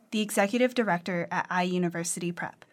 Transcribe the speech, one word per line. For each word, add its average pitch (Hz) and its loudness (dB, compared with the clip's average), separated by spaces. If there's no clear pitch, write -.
the 214 0
executive 214 2
director 180 0
at 180 -2
iUniversity 175 0
Prep, - -10